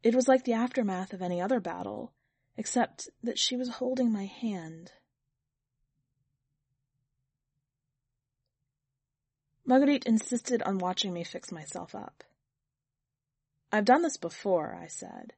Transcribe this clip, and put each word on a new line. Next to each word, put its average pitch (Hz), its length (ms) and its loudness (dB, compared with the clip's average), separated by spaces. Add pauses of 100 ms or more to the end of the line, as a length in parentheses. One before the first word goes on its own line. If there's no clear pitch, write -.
It 226 120 6
was 254 140 4
like 262 160 6
the 240 80 0
aftermath 220 600 0
of 185 80 -8
any 180 180 -2
other 180 180 0
battle, 185 540 -6 (420)
except - 540 -2 (140)
that 233 160 -4
she - 180 0
was 247 140 -4 (100)
holding 247 320 2
my 196 140 -2
hand. 175 680 -8 (4000)
Marguerite 269 400 6
insisted 233 580 0
on 196 140 -2
watching 185 380 -2
me 170 100 -6
fix - 260 -12
myself 170 440 -12
up. - 280 -14 (1500)
"I've 208 140 2
done 269 160 8
this 330 160 -2
before," 170 560 -2
I 170 120 -14
said. - 520 -14